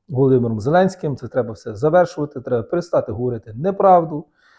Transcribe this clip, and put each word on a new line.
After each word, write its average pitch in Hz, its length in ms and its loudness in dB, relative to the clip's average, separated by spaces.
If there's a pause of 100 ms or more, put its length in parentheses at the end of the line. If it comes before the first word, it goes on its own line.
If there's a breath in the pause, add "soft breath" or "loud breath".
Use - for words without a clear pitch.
Володимиром 123 520 2
Зеленським, 160 560 0
це 117 120 -14
треба 113 240 -4
все 107 220 -12
завершувати, 151 680 0
треба 120 220 -2
перестати 170 500 -4
говорити 110 440 -6
неправду, 175 680 2 (340 soft breath)